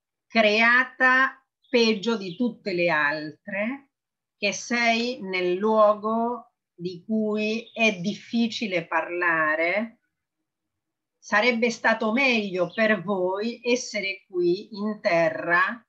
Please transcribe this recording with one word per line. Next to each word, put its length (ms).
creata 1200
peggio 460
di 220
tutte 360
le 160
altre, 1000
che 160
sei 680
nel 340
luogo 960
di 280
cui 720
è 260
difficile 840
parlare, 1120
sarebbe 540
stato 400
meglio 600
per 300
voi 640
essere 640
qui 460
in 260
terra 880